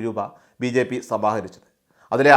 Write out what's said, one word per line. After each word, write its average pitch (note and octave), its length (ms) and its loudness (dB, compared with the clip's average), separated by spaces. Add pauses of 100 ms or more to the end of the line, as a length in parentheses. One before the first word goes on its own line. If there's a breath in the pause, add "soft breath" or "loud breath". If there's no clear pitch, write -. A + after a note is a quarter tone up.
രൂപ G#2+ 140 -6 (420 soft breath)
ബി B2+ 140 -4
ജെ B2+ 140 2
പി B2 100 -8 (100)
സമാഹരിച്ചത്. G#2+ 580 -6 (460)
അതിലെ C3+ 240 4